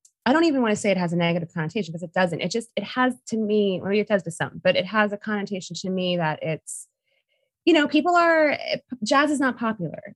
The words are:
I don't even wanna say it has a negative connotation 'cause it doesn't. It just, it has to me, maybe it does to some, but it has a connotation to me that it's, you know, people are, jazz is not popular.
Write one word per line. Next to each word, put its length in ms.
I 60
don't 120
even 180
wanna 140
say 140
it 60
has 160
a 40
negative 360
connotation 400
'cause 100
it 100
doesn't. 280
It 100
just, 260
it 80
has 300
to 80
me, 440
maybe 200
it 80
does 160
to 60
some, 320
but 140
it 100
has 260
a 40
connotation 600
to 140
me 280
that 240
it's, 440
you 80
know, 160
people 260
are, 440
jazz 280
is 100
not 180
popular. 580